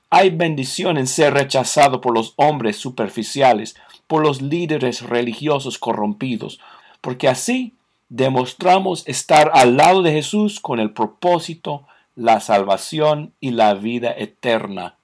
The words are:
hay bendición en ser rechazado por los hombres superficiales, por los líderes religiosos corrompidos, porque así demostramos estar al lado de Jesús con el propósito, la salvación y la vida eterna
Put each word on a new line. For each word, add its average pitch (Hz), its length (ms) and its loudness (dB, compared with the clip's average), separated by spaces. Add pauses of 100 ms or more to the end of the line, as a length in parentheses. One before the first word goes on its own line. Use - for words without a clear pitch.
hay 190 200 6
bendición 160 680 -2
en 131 100 -2
ser 147 260 2
rechazado 139 680 2
por 120 120 -2
los 113 220 -2
hombres 139 420 0
superficiales, 117 960 -2 (320)
por 156 160 0
los 139 180 0
líderes 143 600 -4
religiosos 123 760 -4
corrompidos, 107 800 -6 (400)
porque 135 280 -4
así 240 460 -2 (360)
demostramos 135 1000 0
estar 151 460 2
al 127 240 6
lado 180 240 6
de 165 100 2
Jesús 208 480 -2
con 120 200 -6
el 107 120 -2
propósito, 160 960 -4 (300)
la 113 260 2
salvación 147 1000 0
y 131 120 -6
la 110 220 4
vida 117 420 -4
eterna 107 880 -6